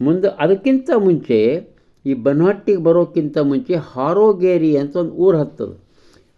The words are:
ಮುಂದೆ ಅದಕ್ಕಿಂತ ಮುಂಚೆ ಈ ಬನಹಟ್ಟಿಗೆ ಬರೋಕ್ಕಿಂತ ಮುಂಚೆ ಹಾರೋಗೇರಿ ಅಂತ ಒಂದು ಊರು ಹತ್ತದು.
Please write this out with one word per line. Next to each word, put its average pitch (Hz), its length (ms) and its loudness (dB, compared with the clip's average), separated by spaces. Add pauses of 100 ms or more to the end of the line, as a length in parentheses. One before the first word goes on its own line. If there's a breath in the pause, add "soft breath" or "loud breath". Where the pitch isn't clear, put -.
ಮುಂದೆ 175 280 0
ಅದಕ್ಕಿಂತ 254 680 0
ಮುಂಚೆ 147 720 0 (380)
ಈ 135 80 0
ಬನಹಟ್ಟಿಗೆ 170 680 0
ಬರೋಕ್ಕಿಂತ 165 560 0
ಮುಂಚೆ 139 360 -2
ಹಾರೋಗೇರಿ 175 1000 0
ಅಂತ 143 200 -4
ಒಂದು 175 160 -4
ಊರು 175 260 2
ಹತ್ತದು. 107 460 -8 (540 soft breath)